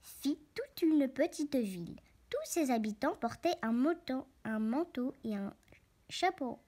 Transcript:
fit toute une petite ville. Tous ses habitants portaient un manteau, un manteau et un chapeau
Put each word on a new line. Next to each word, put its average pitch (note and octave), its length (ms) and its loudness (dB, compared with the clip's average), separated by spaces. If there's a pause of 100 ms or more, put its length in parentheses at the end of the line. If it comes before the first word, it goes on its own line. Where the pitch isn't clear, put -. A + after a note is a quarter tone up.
fit - 380 -4 (160)
toute - 280 -6
une D#4 260 6
petite D4 480 0
ville. F#3+ 420 -2 (320)
Tous D5+ 200 -4
ses D4+ 200 2
habitants A#3 460 0
portaient E4 460 0
un A3+ 100 0
manteau, C4 540 0 (180)
un A3 140 -2
manteau B3 540 -2 (120)
et A3 120 -2
un G3 180 -6 (540)
chapeau F4 600 -2